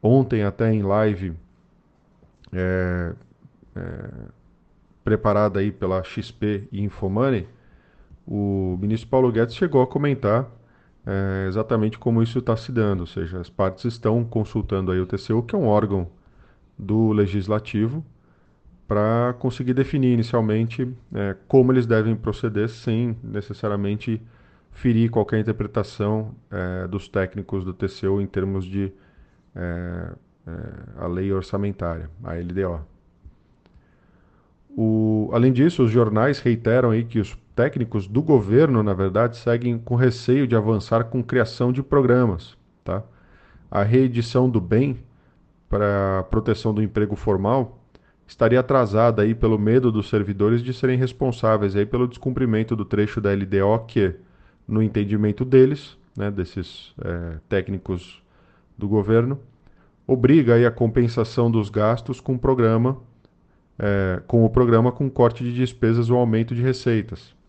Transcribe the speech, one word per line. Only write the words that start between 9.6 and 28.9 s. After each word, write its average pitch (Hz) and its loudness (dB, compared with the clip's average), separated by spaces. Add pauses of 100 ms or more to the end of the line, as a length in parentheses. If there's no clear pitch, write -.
a 123 2
comentar, 131 0 (560)
eh, 98 -4
exatamente 110 -2
como 113 2
isso 117 -2
tá 117 0
se - -10
dando, 104 0
ou 85 -8
seja, 90 -8
as 87 -12
partes 95 -4
estão 117 0
consultando 101 -4
aí 90 0
o 90 -2
T 98 -6
C - -4
U, 117 0
que 120 -8
é 214 0
um 151 0
órgão 101 2 (680)
do 107 0
legislativo, 104 -2 (840)
pra 113 0
conseguir 127 -4
definir 131 2
inicialmente, 113 0 (220)
eh, 101 -4 (120)
como 127 6
eles 127 4
devem 113 2
proceder 110 -4
sem 117 -4
necessariamente 104 -4 (500)
ferir 117 2
qualquer 110 0
interpretação, 107 -4 (160)
eh, 92 -6
dos 92 -8
técnicos 95 -4
do 92 -8
T 98 -6
C - -6
U 98 0
em 98 -4
termos 95 -4
de, 95 -6 (640)